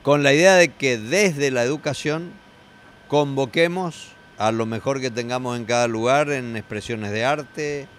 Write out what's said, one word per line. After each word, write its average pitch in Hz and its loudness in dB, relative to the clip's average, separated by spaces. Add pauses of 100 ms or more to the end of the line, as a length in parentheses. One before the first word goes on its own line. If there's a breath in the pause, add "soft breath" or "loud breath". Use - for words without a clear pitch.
con 143 4
la 139 4
idea 180 8
de 175 8
que 127 -2
desde 143 0
la 123 0
educación 151 -4 (760)
convoquemos 147 -2 (280)
a 107 0
lo 113 -2
mejor 120 -4
que 127 -4
tengamos 120 -6
en 120 -8
cada 120 0
lugar, 123 0
en 123 -6
expresiones 104 -8
de 110 -2
arte 147 -6 (120)